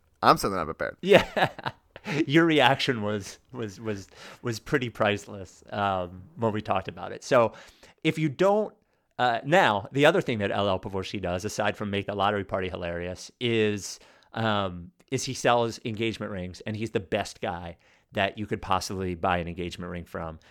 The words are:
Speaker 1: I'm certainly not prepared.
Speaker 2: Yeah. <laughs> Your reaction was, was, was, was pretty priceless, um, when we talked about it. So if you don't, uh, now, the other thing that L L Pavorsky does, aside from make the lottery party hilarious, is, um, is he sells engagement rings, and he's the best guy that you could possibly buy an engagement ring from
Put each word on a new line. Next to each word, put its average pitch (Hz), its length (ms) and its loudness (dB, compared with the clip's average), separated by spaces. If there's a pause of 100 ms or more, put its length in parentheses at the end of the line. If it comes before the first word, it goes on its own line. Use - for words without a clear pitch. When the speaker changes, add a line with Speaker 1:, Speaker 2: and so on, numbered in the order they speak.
(220)
Speaker 1:
I'm 139 140 8
certainly 98 220 -2
not 80 80 -2
prepared. - 340 -4
Speaker 2:
Yeah. 180 540 4
<laughs> - 720 -6
Your 156 180 4
reaction 135 580 4
was, 104 360 -4 (140)
was, 110 280 -10
was, 104 280 -6 (340)
was 117 160 -4
pretty 127 320 -2
priceless, 104 800 -2
um, 92 520 -2 (140)
when 113 160 0
we 107 80 -2
talked 101 280 -2
about 95 240 -10
it. 110 100 -14
So 120 300 4 (500)
if 160 160 0
you 160 100 2
don't, 196 460 2 (460)
uh, 120 240 2
now, 135 480 4
the 139 140 6
other 175 140 6
thing 120 180 0
that 101 120 2
L 101 180 2
L 92 120 2
Pavorsky 95 420 -6
does, 90 220 -2
aside 104 320 -2
from 104 140 -6
make 101 160 -2
the 101 100 -4
lottery 101 280 2
party 95 240 -4
hilarious, 87 600 -6 (100)
is, 107 600 0 (340)
um, 98 560 -2 (220)
is 131 120 -2
he 131 100 -6
sells 120 500 2
engagement 110 480 -4
rings, 90 340 -8
and 107 100 -4
he's 107 140 -6
the - 100 0
best 98 400 -4
guy 87 360 -8 (380)
that 98 220 0
you 107 100 -6
could 107 140 -4
possibly 92 540 -2
buy 90 240 2
an 85 100 -4
engagement 87 420 -8
ring 87 140 -8
from 82 340 -10 (120)